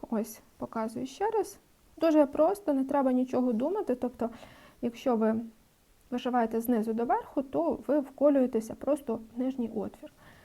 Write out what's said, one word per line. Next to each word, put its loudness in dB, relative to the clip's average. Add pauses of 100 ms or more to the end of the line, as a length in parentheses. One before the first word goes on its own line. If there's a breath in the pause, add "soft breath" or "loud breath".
(100)
ось, -4 (160)
показую -8
ще -2
раз. -2 (380)
Дуже 6
просто, 2
не 2
треба 2
нічого 2
думати. 0
Тобто, -4 (520 loud breath)
якщо -2
ви 2 (680)
вишиваєте 0
знизу 0
до -2
верху, 0
то -2
ви 2
вколюєтеся 2
просто -4 (160)
в -6
нижній -4
отвір. -8 (320 soft breath)